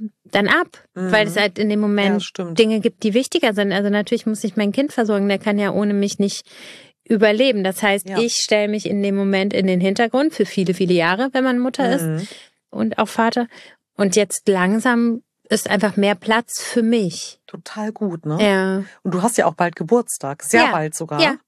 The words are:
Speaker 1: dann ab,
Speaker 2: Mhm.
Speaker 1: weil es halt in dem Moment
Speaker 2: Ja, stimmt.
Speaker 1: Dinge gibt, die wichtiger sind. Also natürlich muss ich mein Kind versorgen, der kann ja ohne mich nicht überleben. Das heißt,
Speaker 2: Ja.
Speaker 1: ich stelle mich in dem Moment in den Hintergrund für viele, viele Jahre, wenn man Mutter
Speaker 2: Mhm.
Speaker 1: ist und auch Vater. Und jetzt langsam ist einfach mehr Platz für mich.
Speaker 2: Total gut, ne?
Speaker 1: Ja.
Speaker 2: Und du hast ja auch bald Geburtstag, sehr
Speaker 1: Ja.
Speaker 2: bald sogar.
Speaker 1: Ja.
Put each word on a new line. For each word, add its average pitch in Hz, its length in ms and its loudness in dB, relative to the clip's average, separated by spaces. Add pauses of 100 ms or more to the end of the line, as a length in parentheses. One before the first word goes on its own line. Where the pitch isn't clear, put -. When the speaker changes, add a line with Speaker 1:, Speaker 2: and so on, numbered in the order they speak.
(260)
Speaker 1:
dann 202 220 2
ab, 330 200 2 (280)
Speaker 2:
Mhm. 185 160 -4
Speaker 1:
weil 214 160 4
es 185 100 -6
halt 202 220 0
in 214 100 0
dem 208 100 0
Moment 202 360 2
Speaker 2:
Ja, 208 40 0
stimmt. 175 400 -4
Speaker 1:
Dinge 220 200 4
gibt, - 240 -2
die 208 100 2
wichtiger 254 400 0
sind. 202 180 0
Also 202 180 0
natürlich 208 360 0
muss 220 180 -4
ich 208 120 -4
mein 208 160 0
Kind 277 220 -2
versorgen, 208 340 0
der 196 120 0
kann 208 200 -2
ja 202 120 0
ohne 208 220 0
mich 202 260 -2
nicht 196 260 -2 (640)
überleben. 214 560 4
Das 190 180 -2
heißt, 202 280 0
Speaker 2:
Ja. 196 100 -4
Speaker 1:
ich 233 160 0
stelle 208 320 0
mich 208 200 -4
in 202 140 -2
dem 202 140 0
Moment 196 380 0
in 196 140 2
den 185 140 2
Hintergrund 240 520 0
für 202 120 0
viele, 185 300 0
viele 180 180 2
Jahre, 180 400 2
wenn 262 100 0
man 254 160 0
Mutter 254 280 -2
Speaker 2:
Mhm. 165 300 0
Speaker 1:
ist 190 100 -8 (420)
und 214 300 -4
auch 277 80 0
Vater. 233 400 0 (480)
Und 196 200 0
jetzt 208 320 -2
langsam 226 760 2 (260)
ist - 180 -2
einfach 208 300 0
mehr 202 160 4
Platz 220 480 -2
für - 220 -2
mich. 220 640 -2
Speaker 2:
Total 214 440 -10
gut, 180 360 -6
ne? 151 120 -2
Speaker 1:
Ja. 190 440 2 (180)
Speaker 2:
Und 190 140 -4
du 180 80 -2
hast 233 160 0
ja 185 80 4
auch 165 80 -2
bald 175 200 -2
Geburtstag, 175 680 -2
sehr 233 220 4
Speaker 1:
Ja. 262 60 2
Speaker 2:
bald 156 220 -2
sogar. 156 260 -6
Speaker 1:
Ja. 233 180 2 (100)